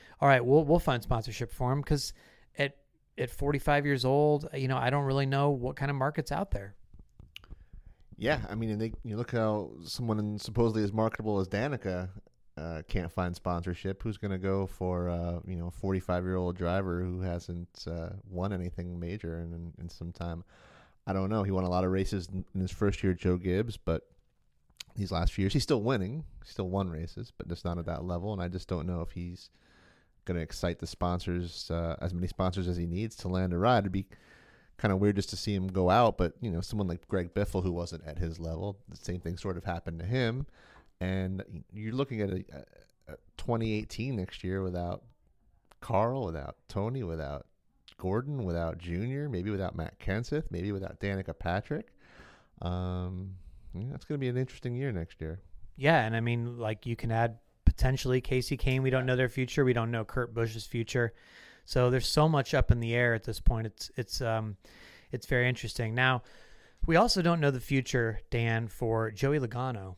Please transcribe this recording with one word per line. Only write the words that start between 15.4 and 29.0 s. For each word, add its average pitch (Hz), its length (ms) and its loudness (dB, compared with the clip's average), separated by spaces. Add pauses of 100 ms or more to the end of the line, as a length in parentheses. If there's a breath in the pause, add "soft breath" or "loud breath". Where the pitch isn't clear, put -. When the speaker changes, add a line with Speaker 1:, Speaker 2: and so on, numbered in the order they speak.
Speaker 2:
you 90 100 -6
know, 85 120 -6
a - 20 -6
forty-five-year-old 90 840 0
driver 90 460 0
who 90 180 -4
hasn't, 87 680 -6
uh, 85 240 -6 (180)
won 92 240 -2
anything 87 460 -6
major 85 400 -6
in, 85 140 -8
in, 85 260 -10
in 87 100 -10
some 85 240 -10
time? 85 320 -8 (640 soft breath)
I 98 60 -2
don't 95 180 2
know. 110 140 2
He 98 80 0
won 92 120 2
a 90 60 0
lot 90 140 4
of 92 80 4
races 92 400 0
in, 92 120 -4 (100)
in 92 80 -2
his 90 100 -2
first - 300 2
year 95 100 4
at 87 60 -4
Joe 90 180 4
Gibbs, 98 400 0
but - 320 -2 (880)
these 98 160 -4
last 85 220 2
few 101 80 0
years, 98 100 4
he's 139 100 4
still 120 200 2
winning, 123 420 0 (180)
still - 280 -6
won 95 180 0
races, 82 480 -8
but - 100 -12
just - 200 -6
not 85 100 -2
at 85 80 -4
that 80 200 -4
level. 90 280 -4
And 95 80 -4
I 87 80 -4
just 90 180 -6
don't 85 200 -4
know 87 160 -2